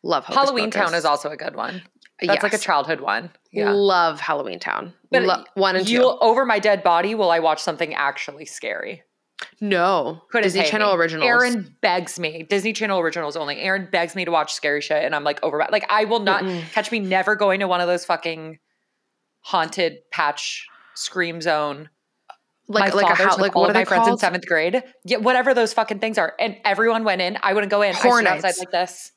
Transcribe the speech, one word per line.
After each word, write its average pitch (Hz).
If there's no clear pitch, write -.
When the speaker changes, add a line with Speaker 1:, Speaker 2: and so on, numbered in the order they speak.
Speaker 1:
Love 151
Hocus -
Speaker 2:
Halloween 254
Town 196
Speaker 1:
Pocus. 165
Speaker 2:
is 156
also 147
a 156
good 151
one. 170
That's, 196
like, 202
a 220
Speaker 1:
Yes. 208
Speaker 2:
childhood 151
one. 135
Yeah. 202
Speaker 1:
Love 180
Halloween 135
Town. -
Speaker 2:
But 254
Speaker 1:
Lo-, -
one 196
and 190
Speaker 2:
you, 240
Speaker 1:
two. 247
Speaker 2:
over 233
my 220
dead 196
body 180
will 190
I 165
watch 156
something 160
actually 143
scary. -
Speaker 1:
No. 175
Speaker 2:
Couldn't 226
Speaker 1:
Disney 185
Speaker 2:
pay 151
Speaker 1:
Channel 214
Speaker 2:
me. 190
Speaker 1:
Originals. 165
Speaker 2:
Aaron 240
begs 180
me. 165
Disney 202
Channel 202
Originals 156
only. 143
Aaron 190
begs 170
me 185
to 175
watch 156
scary 147
shit, 151
and 151
I'm 143
like, 147
over 147
my, 156
like, 208
I 214
will 220
not 190
Speaker 1:
Mm-mm. 180
Speaker 2:
catch 214
me 226
never 190
going 196
to 196
one 180
of 175
those 175
fucking 160
haunted 165
patch -
scream 170
zone. 151
Speaker 1:
Like, 196
Speaker 2:
My 202
Speaker 1:
like 190
a 175
Speaker 2:
father 185
Speaker 1:
hou-, 196
Speaker 2:
took 175
Speaker 1:
like, 190
Speaker 2:
all 170
Speaker 1:
what -
Speaker 2:
of 208
Speaker 1:
are -
Speaker 2:
my -
Speaker 1:
they 226
Speaker 2:
friends 226
in 233
Speaker 1:
called? 233
Speaker 2:
seventh 180
grade. 175
Yeah, 208
whatever 254
those 226
fucking 214
things 220
are. 165
And 214
everyone 220
went 190
in. 185
I 196
wouldn't 202
go 208
in. 196
Speaker 1:
Horror 240
Speaker 2:
I -
stood 214
outside 185
Speaker 1:
Nights. 180
Speaker 2:
like 185
this. -